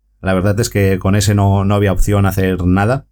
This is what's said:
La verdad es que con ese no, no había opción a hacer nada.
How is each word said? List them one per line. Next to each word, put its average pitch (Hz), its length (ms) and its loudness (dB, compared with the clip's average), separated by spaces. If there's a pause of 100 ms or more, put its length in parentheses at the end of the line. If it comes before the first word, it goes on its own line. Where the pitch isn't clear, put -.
(220)
La 95 140 -2
verdad 101 240 0
es 113 100 -2
que 98 300 0
con 98 160 0
ese 104 180 0
no, 98 320 2
no 101 80 0
había 101 200 0
opción 101 320 0
a 95 40 0
hacer 92 360 -2
nada. 104 460 0